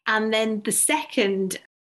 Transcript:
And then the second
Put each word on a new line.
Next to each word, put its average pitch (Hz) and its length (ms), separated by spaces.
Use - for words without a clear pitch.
And 220 260
then 220 300
the 220 80
second 196 880